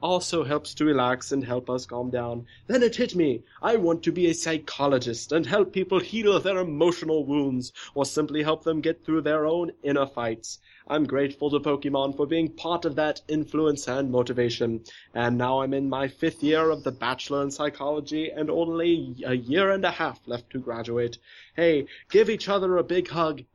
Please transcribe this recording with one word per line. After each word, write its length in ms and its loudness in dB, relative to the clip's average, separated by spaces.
also 420 0
helps 300 -2
to 120 0
relax 460 2
and 140 0
help 240 -4
us 160 -4
calm 240 -6
down. 360 -4
Then 160 2
it 140 2
hit 180 -2
me. 280 2
I 160 2
want 260 0
to 80 2
be 180 2
a 40 2
psychologist 1000 -2
and 140 2
help 260 2
people 280 0
heal 420 2
their 160 0
emotional 680 2
wounds, 460 0
or 80 2
simply 400 0
help 220 0
them 160 2
get 240 -2
through 160 2
their 240 2
own 260 0
inner 260 2
fights. 520 -6
I'm 160 2
grateful 440 0
to 100 2
Pokemon 560 0
for 100 0
being 280 0
part 320 -4
of 100 -2
that 320 0
influence 640 0
and 200 -2
motivation. 760 0
And 240 2
now 220 2
I'm 140 -2
in 160 0
my 180 -2
fifth 340 -4
year 280 4
of 160 -2
the 80 -2
Bachelor 500 -2
in 80 -4
Psychology 800 -4
and 180 -4
only 640 0
a 100 0
year 340 2
and 140 0
a 80 2
half 340 -4
left 260 -8
to 80 -8
graduate. 580 -4
Hey, 300 4
give 200 6
each 180 -2
other 300 2
a 80 2
big 240 0
hug. 340 -2